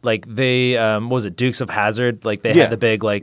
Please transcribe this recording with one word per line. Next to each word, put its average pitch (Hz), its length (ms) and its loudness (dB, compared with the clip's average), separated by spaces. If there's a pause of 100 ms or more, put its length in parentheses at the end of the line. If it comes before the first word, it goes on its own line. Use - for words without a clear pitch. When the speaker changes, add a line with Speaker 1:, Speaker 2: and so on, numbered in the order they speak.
Speaker 1:
like, 110 240 -2
they, 123 500 0
um, 110 320 0
what 127 100 -2
was 110 60 -4
it, 90 120 -8
Dukes 123 240 -2
of 117 100 -6
Hazzard? 110 540 -2
Like, 104 180 -4
they 117 120 0
Speaker 2:
Yeah. 165 80 8
Speaker 1:
had 107 80 4
the 113 60 -2
big, 110 280 0
like, 104 180 0